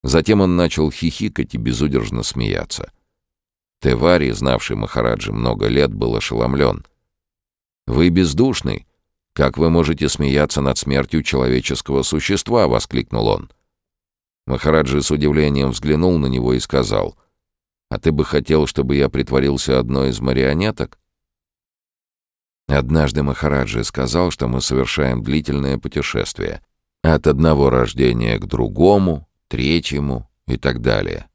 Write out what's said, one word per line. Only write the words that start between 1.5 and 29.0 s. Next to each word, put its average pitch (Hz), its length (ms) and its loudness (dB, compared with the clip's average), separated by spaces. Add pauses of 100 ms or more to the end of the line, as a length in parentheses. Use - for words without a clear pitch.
и - 20 -2
безудержно 58 640 -2
смеяться. 50 720 -6 (880)
Тевари, 69 500 4
знавший 57 460 -2
Махараджа 52 560 -2
много 53 340 -2
лет, 64 260 2
был 57 220 -2
ошеломлен. 58 720 -2 (1000)
"Вы 78 220 4
бездушный! 85 760 0 (460)
Как 67 260 0
вы 82 120 2
можете 78 380 2
смеяться 71 520 0
над 67 180 0
смертью 69 460 -2
человеческого 64 800 -2
существа?" 98 640 0
воскликнул 57 580 -2
он. 50 240 -2 (960)
Махараджа 71 560 0
с - 80 -2
удивлением 73 600 2
взглянул 80 460 0
на 71 100 0
него 64 260 0
и 62 80 0
сказал: 50 560 -2 (760)
"А 53 60 -6
ты 80 140 0
бы 73 120 2
хотел, 73 440 0
чтобы 69 260 -2
я 69 140 2
притворился 65 720 0
одной 65 300 0
из 60 100 -6
марионеток?" 67 800 -2 (1700)
Однажды 71 560 0
Махараджа 65 580 -2
сказал, 69 480 -2
что 65 160 -6
мы 62 140 -2
совершаем 64 640 -2
длительное 67 520 -2
путешествие. - 880 -6 (400)
От 80 240 4
одного 71 420 4
рождения 60 680 0
к 50 80 -8
другому, 78 840 2 (200)